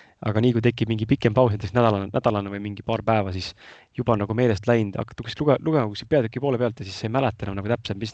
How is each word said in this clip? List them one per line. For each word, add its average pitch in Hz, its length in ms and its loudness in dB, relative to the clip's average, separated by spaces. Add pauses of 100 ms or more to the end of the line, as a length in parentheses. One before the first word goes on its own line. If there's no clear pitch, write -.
(280)
Aga 107 160 2
nii 127 80 4
kui 117 140 0
tekib 117 260 2
mingi 110 160 -2
pikem 123 240 4
paus, 120 220 4
näiteks 101 180 -6
nädalane, 107 400 2
nädalane 104 400 0
või 101 80 -8
mingi 104 240 -8
paar 113 240 -4
päeva, 104 240 2
siis 90 220 -8 (420)
juba 120 240 2
nagu 104 160 -2
meelest 113 320 2
läinud, 113 320 2
hakkad - 240 -10
kuskilt - 220 -6
luge-, 135 180 4
lugema 156 240 0
kuskilt 104 240 -10
peatüki 123 320 0
poole 135 160 0
pealt 117 220 -2
ja 95 80 -8
siis 92 100 -12
sa - 80 -8
ei 107 80 -4
mäleta 131 300 -2
enam 98 100 -6
nagu 98 160 -6
täpselt, 104 300 -4
mis 110 120 -8